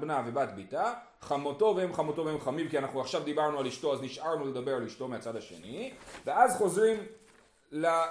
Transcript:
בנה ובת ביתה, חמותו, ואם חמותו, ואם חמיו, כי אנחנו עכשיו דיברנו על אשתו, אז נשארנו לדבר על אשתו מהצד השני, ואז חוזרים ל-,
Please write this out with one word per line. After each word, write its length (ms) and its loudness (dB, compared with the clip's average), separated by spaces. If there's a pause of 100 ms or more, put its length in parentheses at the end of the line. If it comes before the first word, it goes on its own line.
בנה 260 0
ובת 300 0
ביתה, 360 -4 (280)
חמותו, 560 2
ואם 160 0
חמותו, 340 0
ואם 140 -2
חמיו, 300 -2
כי 80 0
אנחנו 220 -2
עכשיו 220 -2
דיברנו 360 0
על 80 0
אשתו, 260 -2
אז 100 -2
נשארנו 420 -4
לדבר 300 -2
על 100 -2
אשתו 240 -8
מהצד 280 -6
השני, 560 -10 (340)
ואז 300 6
חוזרים 400 4 (760)
ל-, 140 0 (240)